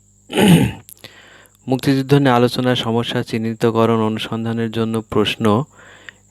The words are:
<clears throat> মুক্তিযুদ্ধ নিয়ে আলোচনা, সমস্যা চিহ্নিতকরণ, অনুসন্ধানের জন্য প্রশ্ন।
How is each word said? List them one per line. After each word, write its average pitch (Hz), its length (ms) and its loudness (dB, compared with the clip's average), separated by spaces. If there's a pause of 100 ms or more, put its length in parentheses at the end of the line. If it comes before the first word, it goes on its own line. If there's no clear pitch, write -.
(280)
<clears throat> - 1400 -2
মুক্তিযুদ্ধ 135 460 0
নিয়ে 139 160 4
আলোচনা, 123 440 2
সমস্যা 117 480 -4
চিহ্নিতকরণ, 113 800 0
অনুসন্ধানের 113 680 -4
জন্য 113 300 -4
প্রশ্ন। 110 640 0 (680)